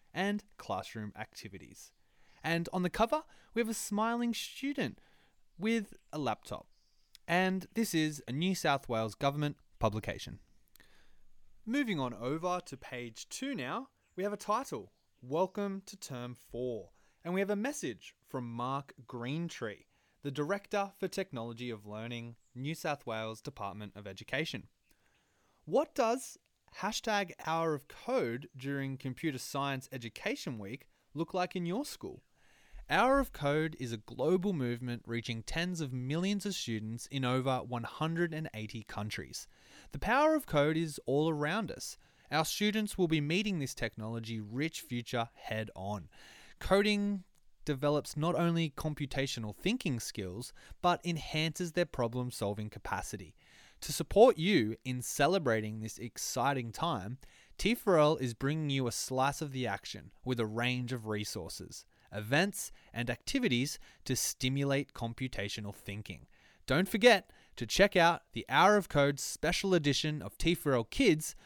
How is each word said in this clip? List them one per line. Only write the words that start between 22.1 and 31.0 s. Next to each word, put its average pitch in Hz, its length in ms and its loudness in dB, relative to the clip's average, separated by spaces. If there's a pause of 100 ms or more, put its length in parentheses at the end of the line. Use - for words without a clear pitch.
New 143 220 -4
South 147 280 -4
Wales 110 360 -4
Department 104 560 -8
of 101 100 -14
Education. 123 600 -6 (960)
What 247 280 0
does 247 460 0 (440)
hashtag 202 500 0 (120)
Hour 165 300 2
of - 140 -8
Code 143 680 -2
during 135 400 -4
Computer 131 420 -4
Science 139 520 -4
Education 127 720 -6
Week 101 260 -10 (280)